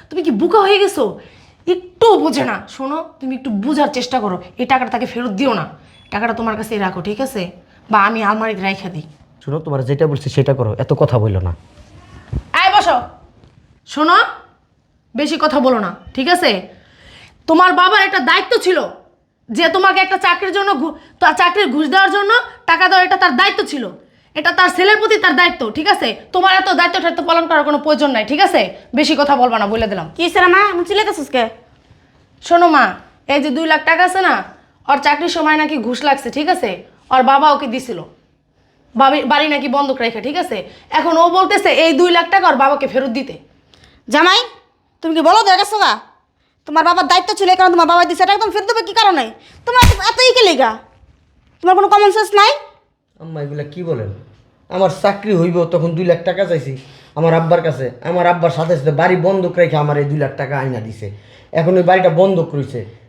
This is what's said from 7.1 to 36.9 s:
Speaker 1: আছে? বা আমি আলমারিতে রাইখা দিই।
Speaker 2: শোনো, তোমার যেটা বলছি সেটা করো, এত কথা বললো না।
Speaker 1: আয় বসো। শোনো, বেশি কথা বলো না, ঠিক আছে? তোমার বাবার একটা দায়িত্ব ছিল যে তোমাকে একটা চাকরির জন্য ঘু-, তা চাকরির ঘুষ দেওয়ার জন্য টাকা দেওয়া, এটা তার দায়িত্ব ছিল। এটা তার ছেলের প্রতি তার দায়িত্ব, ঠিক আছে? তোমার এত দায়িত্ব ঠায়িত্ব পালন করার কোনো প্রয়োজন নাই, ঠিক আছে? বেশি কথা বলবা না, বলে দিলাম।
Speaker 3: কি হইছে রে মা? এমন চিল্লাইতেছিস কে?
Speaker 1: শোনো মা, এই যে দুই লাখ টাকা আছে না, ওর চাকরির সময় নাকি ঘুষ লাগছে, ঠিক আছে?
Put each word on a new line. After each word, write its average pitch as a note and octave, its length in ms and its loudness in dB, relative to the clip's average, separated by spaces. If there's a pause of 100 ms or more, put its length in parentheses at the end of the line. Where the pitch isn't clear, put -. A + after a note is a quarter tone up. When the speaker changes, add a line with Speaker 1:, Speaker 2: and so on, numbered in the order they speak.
Speaker 1:
আছে? G#3 300 -6 (400)
বা G#3 140 2
আমি A3 200 -2
আলমারিতে G#3+ 380 -2
রাইখা G3 260 -6
দিই। E3+ 140 -12 (420)
Speaker 2:
শোনো, C#3+ 140 -6
তোমার C#3+ 260 -6
যেটা C#3+ 220 0
বলছি C#3+ 240 -4
সেটা C3+ 240 2
করো, A2+ 240 -2
এত B2+ 140 -4
কথা C3+ 260 0
বললো G#2 220 0
না। F2 160 -4 (960)
Speaker 1:
আয় F#4+ 260 2
বসো। D4+ 220 2 (840)
শোনো, D#4+ 300 2 (1000)
বেশি D4 240 -2
কথা D4+ 200 0
বলো B3 180 2
না, F#3+ 160 -6 (200)
ঠিক C4 140 -4
আছে? D#4+ 400 0 (800)
তোমার F4 260 4
বাবার F#4 300 2
একটা G4 160 -2
দায়িত্ব F4+ 440 0
ছিল D#4+ 260 0 (640)
যে D#4+ 180 0
তোমাকে F#4+ 320 2
একটা F#4+ 160 0
চাকরির F#4 360 -2
জন্য G4 220 0
ঘু-, D4+ 200 -4 (260)
তা D#4 120 2
চাকরির F4 400 0
ঘুষ D4+ 140 0
দেওয়ার F#4+ 240 2
জন্য G4+ 220 0 (340)
টাকা E4+ 220 2
দেওয়া, F#4 160 4
এটা F#4 120 0
তার F4+ 200 2
দায়িত্ব G4+ 300 0
ছিল। A#3 240 -8 (440)
এটা D#4+ 180 -2
তার F4+ 240 4
ছেলের G4 200 4
প্রতি G#4+ 220 2
তার F4+ 180 0
দায়িত্ব, C4 340 0
ঠিক D#4 180 -4
আছে? D#4 280 -2 (160)
তোমার F#4 220 2
এত F#4+ 140 0
দায়িত্ব F4 320 0
ঠায়িত্ব E4+ 240 -4
পালন E4 240 0
করার D#4 160 2
কোনো D4 140 0
প্রয়োজন D4 320 0
নাই, A3 140 -2
ঠিক C#4+ 160 -2
আছে? D4 360 0 (180)
বেশি D4 240 0
কথা C#4+ 180 2
বলবা A#3+ 220 2
না, G#3 80 -2
বলে A3+ 200 -2
দিলাম। F3+ 300 -8
Speaker 3:
কি E4 60 -6
হইছে F4+ 180 0
রে F4+ 60 6
মা? G4 240 4
এমন F4 140 -4
চিল্লাইতেছিস G4 460 -4
কে? A#3 180 -2 (960)
Speaker 1:
শোনো E4+ 260 4
মা, A#3+ 260 2 (340)
এই C#4 140 0
যে D4+ 80 -4
দুই D#4+ 160 -4
লাখ D#4 180 0
টাকা E4 200 2
আছে F#4 160 0
না, C4 220 0 (460)
ওর C#4 100 2
চাকরির D4 300 0
সময় D#4 280 0
নাকি D4+ 200 -2
ঘুষ A#3+ 280 -6
লাগছে, C#4 260 0
ঠিক D4 180 -4
আছে? A#3 360 -4 (260)